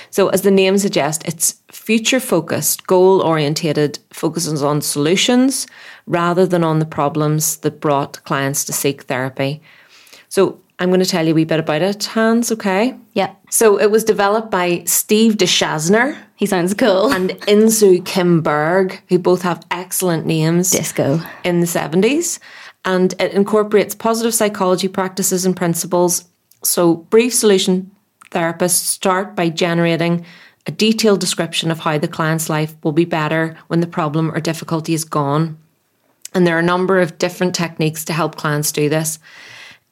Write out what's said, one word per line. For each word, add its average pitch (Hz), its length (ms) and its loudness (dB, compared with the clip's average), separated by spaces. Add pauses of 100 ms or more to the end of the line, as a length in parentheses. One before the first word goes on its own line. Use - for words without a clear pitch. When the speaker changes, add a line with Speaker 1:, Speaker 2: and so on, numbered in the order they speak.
Speaker 1:
So 196 180 2
as 185 140 0
the 196 100 4
name 190 260 4
suggests, 160 480 -2
it's - 300 -4 (160)
future-focused, 220 1120 -2
goal-orientated, 160 1120 2 (100)
focuses 160 520 -4
on 147 200 0
solutions 220 840 0 (380)
rather 175 400 2
than 180 200 0
on 156 140 2
the 156 60 0
problems 151 720 -2
that 151 220 -6
brought 143 460 -2
clients 139 400 -4
to 139 80 -8
seek 139 300 -4
therapy. 135 580 -6 (680)
So - 320 -2 (200)
I'm 180 120 -2
gonna 185 140 2
tell 175 200 -2
you 160 60 2
a 156 40 0
wee 160 100 2
bit 160 160 -2
about 156 200 -2
it, 202 220 -2
Hans, 226 480 0
okay? 220 440 -2 (180)
Speaker 2:
Yeah. 190 200 -2 (180)
Speaker 1:
So 208 280 4
it 202 100 4
was 220 140 2
developed 214 480 0
by 175 340 0
Steve 214 520 2
DeShazner 180 800 0 (180)
Speaker 2:
He 208 100 -2
sounds 185 280 0
cool. 202 400 2
Speaker 1:
and 185 160 0 (180)
Insoo 208 560 6
Kim 175 380 2
Berg, 165 640 0
who 180 100 2
both 180 260 2
have 170 280 -4
excellent 180 540 -4
names. 165 460 0
Speaker 2:
Disco. 147 500 -2 (240)
Speaker 1:
In 175 160 0
the 175 60 0
seventies. 185 720 -2 (460)
And 185 380 0
it 180 120 0
incorporates 208 600 2
positive 226 400 -2
psychology 190 540 0
practices 185 580 -4
and 185 100 0
principles. 175 680 0 (380)
So 170 320 2 (160)
brief 233 200 4
solution 190 600 2 (400)
therapists 170 560 -2
start 196 480 -2
by 175 140 0
generating 170 760 0 (400)
a 147 60 -6
detailed 220 480 2
description 165 500 -4
of 160 100 -2
how 151 200 -2
the 170 80 -2
client's 160 420 -2
life 156 320 -2
will 160 100 -2
be 165 140 2
better 160 500 -2 (120)
when 165 140 0
the 170 60 -2 (120)
problem 160 320 -2
or - 80 -6
difficulty 160 560 -4
is 156 100 -4
gone. 156 520 -2 (760)
And 180 140 4
there 165 80 2
are 165 40 2
a 165 40 0
number 180 360 2
of 165 200 -2
different 180 340 -2
techniques 160 520 -4
to 175 80 -6
help 156 220 -2
clients 147 360 -4
do 151 180 0
this. 156 300 -4 (720)